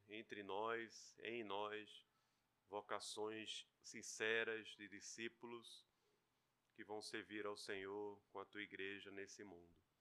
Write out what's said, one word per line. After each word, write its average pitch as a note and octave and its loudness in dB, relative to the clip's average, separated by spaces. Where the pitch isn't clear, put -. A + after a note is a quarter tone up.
entre G#2 -4
nós, G#2+ 2
em A#2 0
nós, G#2 0
vocações G#2+ 0
sinceras A2 4
de G#2 -8
discípulos, A2+ -6
que A2 -8
vão G#2 0
servir G2+ 0
ao G#2 2
Senhor G2+ 0
com G2 -4
a G2 -4
tua G#2 -4
igreja G2 -2
nesse G2 -6
mundo. F2 -12